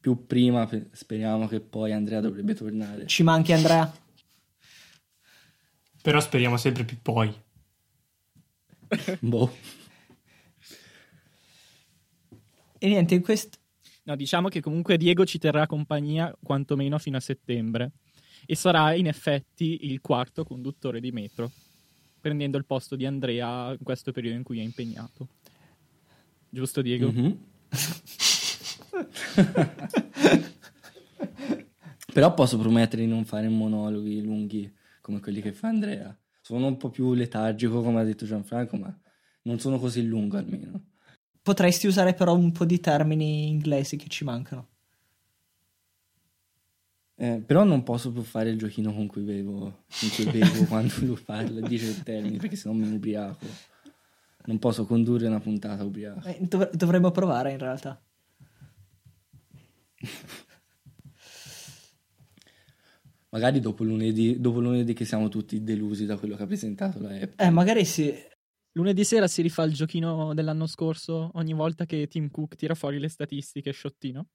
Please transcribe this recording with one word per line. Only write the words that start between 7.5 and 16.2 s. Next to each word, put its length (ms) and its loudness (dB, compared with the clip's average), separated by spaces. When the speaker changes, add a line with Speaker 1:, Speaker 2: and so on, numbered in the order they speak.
Speaker 1:
Boh. 340 2
Speaker 2:
E 100 2
niente, 260 6
in 80 6
quest- 380 -2
Speaker 4:
No, 100 -6
diciamo 320 0
che 120 -4
comunque 380 2
Diego 260 6
ci 140 -4
terrà 280 2
compagnia 640 -2